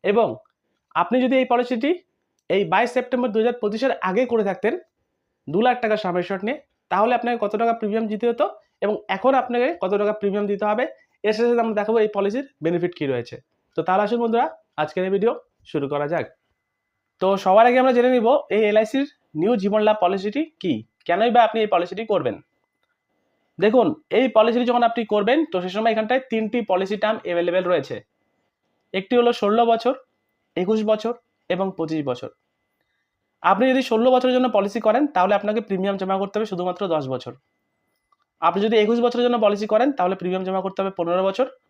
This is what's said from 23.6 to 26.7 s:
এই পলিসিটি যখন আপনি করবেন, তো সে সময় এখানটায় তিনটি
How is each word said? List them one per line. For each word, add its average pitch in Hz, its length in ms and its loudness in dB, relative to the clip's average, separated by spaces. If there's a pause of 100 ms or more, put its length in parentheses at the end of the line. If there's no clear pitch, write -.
এই 262 80 4 (120)
পলিসিটি 233 320 4
যখন 240 200 2
আপনি 233 120 -4 (120)
করবেন, 214 240 2 (140)
তো 190 120 -2
সে 180 120 -6
সময় 220 180 0
এখানটায় 220 280 -2 (100)
তিনটি 220 280 -2 (120)